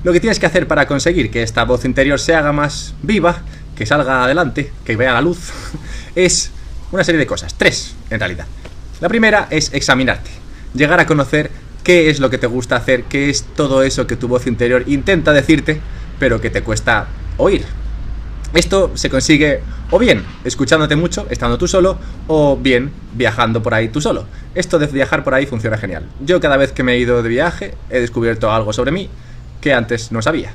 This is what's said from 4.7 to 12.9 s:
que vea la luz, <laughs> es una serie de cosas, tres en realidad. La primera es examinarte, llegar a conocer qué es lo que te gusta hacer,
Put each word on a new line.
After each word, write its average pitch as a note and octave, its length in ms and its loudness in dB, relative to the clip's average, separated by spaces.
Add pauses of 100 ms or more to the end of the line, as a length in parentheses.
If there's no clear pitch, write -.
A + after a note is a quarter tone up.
que A2+ 100 -2
vea B2 180 2
la A#2+ 80 2
luz, F3 300 -2 (280)
<laughs> - 360 -10
es F3 360 2 (400)
una F3+ 120 0
serie E3 160 2
de C3+ 60 2
cosas, - 300 -6
tres - 400 -2 (140)
en A2 100 -4
realidad. F2+ 260 -4 (560)
La E3+ 80 0
primera G#3+ 400 4
es D#3 240 -2
examinarte, C3 560 0 (440)
llegar D3+ 260 4
a D#3+ 80 4
conocer D3+ 440 2 (320)
qué E3+ 260 6
es D3 100 2
lo C3 100 2
que B2 80 -2
te B2 100 -2
gusta B2 280 -2
hacer, A#2+ 300 2